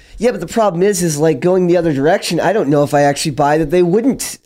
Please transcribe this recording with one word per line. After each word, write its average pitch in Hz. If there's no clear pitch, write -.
Yeah, 233
but 190
the 170
problem 190
is, 196
is, 156
like, 156
going 180
the 175
other 165
direction, 156
I 165
don't 170
know 147
if 143
I 143
actually 165
buy 147
that 156
they 180
wouldn't, 214